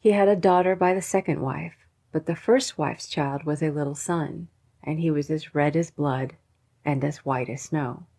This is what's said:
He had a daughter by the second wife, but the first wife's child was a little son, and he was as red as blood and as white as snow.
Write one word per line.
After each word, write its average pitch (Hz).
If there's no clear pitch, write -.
He 214
had 202
a 202
daughter 180
by 185
the 190
second 190
wife, 143
but 156
the 170
first 262
wife's -
child 143
was 151
a 160
little 143
son, 170
and 156
he 165
was 147
as 156
red 147
as 165
blood 135
and 139
as 147
white 127
as 123
snow. 143